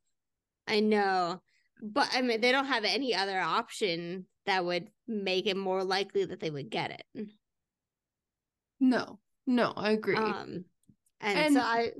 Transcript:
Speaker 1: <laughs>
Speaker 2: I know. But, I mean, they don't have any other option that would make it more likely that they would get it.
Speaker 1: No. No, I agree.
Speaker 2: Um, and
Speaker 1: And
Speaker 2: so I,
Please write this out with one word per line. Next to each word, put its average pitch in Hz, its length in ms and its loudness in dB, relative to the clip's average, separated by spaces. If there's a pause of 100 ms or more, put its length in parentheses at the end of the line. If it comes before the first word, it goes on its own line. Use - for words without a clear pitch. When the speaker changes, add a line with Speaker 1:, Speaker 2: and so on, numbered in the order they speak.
(260)
Speaker 1:
<laughs> - 420 -20
Speaker 2:
I 208 140 2
know. 190 600 2 (400)
But, 214 300 0
I 262 100 0
mean, 233 200 0
they 247 100 4
don't 269 140 2
have 254 180 -2
any 220 320 0
other 190 240 -2
option 180 880 -2 (200)
that 190 200 2
would 175 240 -2 (180)
make 196 380 -2
it 196 120 0
more 190 260 -2
likely 190 420 -2
that 165 140 -10
they 165 100 -4
would 147 200 -8
get 139 340 -6 (120)
it. 208 120 -8 (1500)
Speaker 1:
No. 254 400 2 (260)
No, 240 300 2
I 214 160 0
agree. 214 260 2
Speaker 2:
Um, 202 480 -4 (560)
and 208 180 0
Speaker 1:
And 285 160 4
Speaker 2:
so 254 60 4
I, 233 380 0